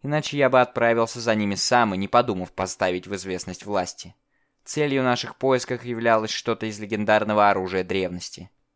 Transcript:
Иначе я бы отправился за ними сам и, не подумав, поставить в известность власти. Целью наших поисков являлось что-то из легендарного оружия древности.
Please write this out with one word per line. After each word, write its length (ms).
Иначе 360
я 100
бы 120
отправился 600
за 140
ними 220
сам 380
и, 40
не 100
подумав, 440
поставить 540
в 80
известность 520
власти. 480
Целью 380
наших 340
поисков 480
являлось 460
что-то 360
из 120
легендарного 720
оружия 320
древности. 680